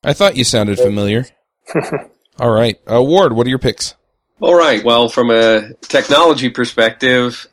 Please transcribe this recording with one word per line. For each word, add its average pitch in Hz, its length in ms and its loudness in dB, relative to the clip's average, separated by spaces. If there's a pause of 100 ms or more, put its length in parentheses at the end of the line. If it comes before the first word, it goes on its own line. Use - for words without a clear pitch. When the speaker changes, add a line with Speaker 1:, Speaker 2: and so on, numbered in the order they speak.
Speaker 1:
I 143 100 -2
thought 196 240 0
you 127 80 -2
sounded 104 340 -2
Speaker 2:
Yeah. 101 60 2
Speaker 1:
familiar. 104 420 -2 (400)
Speaker 3:
<laughs> - 720 -10
Speaker 1:
All 120 120 0
right. 113 280 0 (120)
Uh, 120 120 2
Ward, 156 300 2
what 117 140 0
are 127 40 -4
your 131 80 -2
picks? - 360 -6 (460)
Speaker 4:
All 175 140 2
right. 139 300 2
Well, 120 240 2
from 120 220 -2
a 113 500 2
technology 143 680 0
perspective, 120 1040 -2